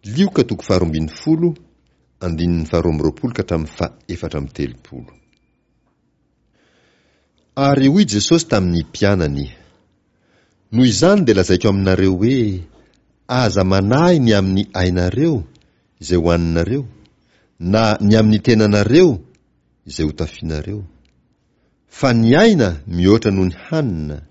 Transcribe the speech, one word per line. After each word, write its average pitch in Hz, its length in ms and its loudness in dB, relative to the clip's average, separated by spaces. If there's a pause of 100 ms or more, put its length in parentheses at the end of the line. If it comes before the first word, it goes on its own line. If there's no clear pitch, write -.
Lioka 143 420 0
toko - 160 -8
faharoa 90 240 0
ambin'ny 80 240 -4
folo, 170 440 -2 (680)
andininy 85 480 -2
faharoa 85 220 0
amby 76 100 -4
roapolo 95 320 -4
ka - 80 -6
hatramin'ny 80 340 -6
faha-efatra 80 600 -10
amby 69 160 -10
telopolo. 64 580 -12 (2500)
Ary 139 340 2
hoy 190 160 4
Jesosy 113 400 0
tamin'ny 87 400 0
mpianany, 78 640 -2 (1200)
"Noho 123 160 2
izany 160 400 4
dia 110 80 4
lazaiko 95 340 2
aminareo 95 460 2
hoe, 104 480 -2 (640)
aza 101 380 0
manahy 123 560 2
ny 117 180 2
amin'ny 95 340 -2
ainareo 92 720 -2 (580)
izay 90 220 -2
hohaninareo, 85 640 -2 (720)
na 107 420 0
ny 104 160 2
amin'ny 110 220 4
tenanareo 107 800 2 (720)
izay 78 180 -6
hotafianareo. 80 760 -8 (1040)
Fa 131 240 -2
ny 117 240 4
aina 185 320 4 (180)
mihoatra 95 460 2
noho 95 160 0
ny 85 80 -8 (120)
hanina 80 640 -6